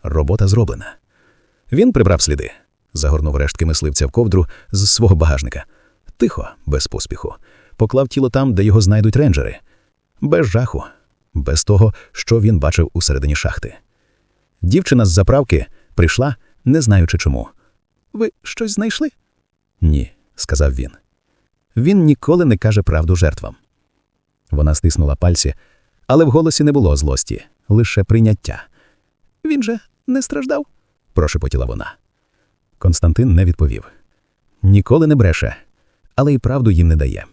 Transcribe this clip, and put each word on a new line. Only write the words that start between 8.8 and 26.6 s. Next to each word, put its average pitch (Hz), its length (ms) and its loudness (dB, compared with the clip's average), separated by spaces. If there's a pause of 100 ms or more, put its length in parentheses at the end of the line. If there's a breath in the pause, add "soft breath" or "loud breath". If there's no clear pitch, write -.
знайдуть 104 360 2
рейнджери. 71 420 0 (600)
Без 151 260 0
жаху, 113 380 -4 (500)
без 73 300 -4
того, 104 300 4 (180 loud breath)
що - 280 -2
він 107 180 2
бачив 76 340 0
усередині 73 420 -2
шахти. - 400 -6 (880)
Дівчина 120 420 0
з 92 60 2
заправки 101 560 2 (280)
прийшла, 123 420 0 (280)
не 143 160 2
знаючи 98 380 2
чому. 62 300 -4 (640)
"Ви 214 200 -6 (100)
щось 220 300 -8
знайшли?" 226 360 -4 (720)
"Ні", 76 320 0 (220)
сказав 71 400 -2
він. 65 160 -8 (840)
Він 170 280 2
ніколи 156 400 2
не 117 120 2
каже 104 260 0
правду 82 340 0
жертвам. - 400 -4 (960)
Вона 73 240 0
стиснула 76 420 0
пальці, 85 380 0 (520)
але 151 180 4
в 143 60 2
голосі 160 340 2